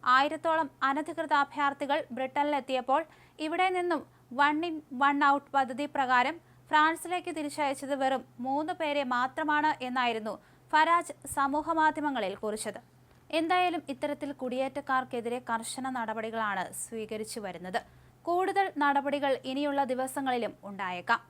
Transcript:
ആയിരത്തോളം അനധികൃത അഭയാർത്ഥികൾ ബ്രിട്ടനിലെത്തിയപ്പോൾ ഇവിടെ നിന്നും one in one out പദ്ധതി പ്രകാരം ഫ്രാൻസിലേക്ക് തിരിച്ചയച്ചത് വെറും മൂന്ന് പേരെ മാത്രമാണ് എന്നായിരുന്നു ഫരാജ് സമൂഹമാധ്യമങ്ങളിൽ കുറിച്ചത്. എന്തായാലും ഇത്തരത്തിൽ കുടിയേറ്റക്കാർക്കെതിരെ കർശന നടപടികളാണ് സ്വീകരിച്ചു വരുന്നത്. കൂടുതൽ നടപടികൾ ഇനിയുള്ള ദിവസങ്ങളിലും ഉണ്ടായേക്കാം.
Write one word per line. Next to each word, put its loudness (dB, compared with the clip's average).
ആയിരത്തോളം 4
അനധികൃത -2
അഭയാർത്ഥികൾ 2
ബ്രിട്ടനിലെത്തിയപ്പോൾ 0
ഇവിടെ 2
നിന്നും 0
one 4
in -6
one 2
out 2
പദ്ധതി 0
പ്രകാരം 2
ഫ്രാൻസിലേക്ക് 2
തിരിച്ചയച്ചത് -2
വെറും 2
മൂന്ന് -2
പേരെ 0
മാത്രമാണ് 0
എന്നായിരുന്നു 0
ഫരാജ് 4
സമൂഹമാധ്യമങ്ങളിൽ 0
കുറിച്ചത്. -6
എന്തായാലും 2
ഇത്തരത്തിൽ -4
കുടിയേറ്റക്കാർക്കെതിരെ -2
കർശന -4
നടപടികളാണ് -2
സ്വീകരിച്ചു -8
വരുന്നത്. -6
കൂടുതൽ 2
നടപടികൾ 2
ഇനിയുള്ള 0
ദിവസങ്ങളിലും -2
ഉണ്ടായേക്കാം. -2